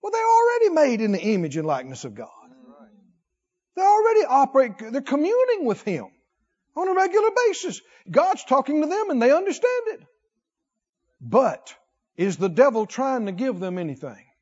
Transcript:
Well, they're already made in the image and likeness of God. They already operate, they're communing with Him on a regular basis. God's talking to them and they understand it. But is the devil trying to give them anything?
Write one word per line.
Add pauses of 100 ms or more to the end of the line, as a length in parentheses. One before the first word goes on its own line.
Well,
they're
already
made
in
the
image
and
likeness
of
God. (1500)
They
already
operate, (180)
they're
communing
with
Him (680)
on
a
regular (180)
basis. (300)
God's
talking
to
them
and
they
understand
it. (1200)
But (420)
is
the
devil
trying
to
give
them
anything? (180)